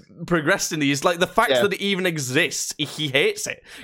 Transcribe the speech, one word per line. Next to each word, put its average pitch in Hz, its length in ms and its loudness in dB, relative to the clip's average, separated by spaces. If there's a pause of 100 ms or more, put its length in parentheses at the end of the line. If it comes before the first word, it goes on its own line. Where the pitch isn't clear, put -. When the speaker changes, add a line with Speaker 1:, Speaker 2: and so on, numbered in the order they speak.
(260)
Speaker 1:
progressed 170 460 0
in 165 80 -2
these. 139 240 2
Like, 170 140 2
the - 80 2
fact 226 240 2
Speaker 2:
Yeah. 127 120 4
Speaker 1:
that 196 100 2
it - 80 -4
even 190 260 0
exists, 147 720 -2
he, 151 60 -4
he 147 240 -6
hates 156 400 0
it - 140 -10 (220)